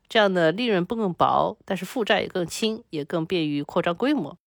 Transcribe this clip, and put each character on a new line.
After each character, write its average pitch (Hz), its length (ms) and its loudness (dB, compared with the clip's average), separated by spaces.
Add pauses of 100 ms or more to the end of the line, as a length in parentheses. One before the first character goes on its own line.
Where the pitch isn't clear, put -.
这 233 100 2
样 202 140 6
的 170 180 4
利 208 140 -2
润 196 220 2
更 220 260 -2
薄， 147 540 2
但 196 100 -2
是 180 80 -8
负 220 200 -4
债 196 180 2
也 - 40 -4
更 180 200 -4
轻， 220 420 -4
也 151 160 -6
更 165 220 -2
便 170 200 0
于 143 160 -2
扩 170 200 -2
张 175 120 0
规 269 200 0
模。 190 200 -4 (180)